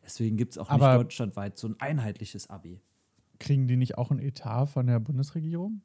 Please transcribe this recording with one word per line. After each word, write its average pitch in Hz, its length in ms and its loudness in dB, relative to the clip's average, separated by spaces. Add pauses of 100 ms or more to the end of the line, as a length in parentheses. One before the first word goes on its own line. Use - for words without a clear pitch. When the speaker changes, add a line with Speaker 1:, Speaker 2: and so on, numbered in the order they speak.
Speaker 1:
Deswegen 110 340 -2
gibt's 120 200 -4
auch - 140 -6
nicht 139 100 6
Speaker 2:
Aber 131 220 10
Speaker 1:
deutschlandweit 101 540 -6
so 113 100 -8
ein 110 120 -6
einheitliches 113 680 -4
Abi. 90 320 -16 (580)
Speaker 2:
kriegen 135 280 2
die 127 100 2
nicht 127 200 0
auch 123 140 -2
einen 131 80 0
Etat 127 480 -2
von 127 200 0
der 120 120 4
Bundesregierung? 160 840 -4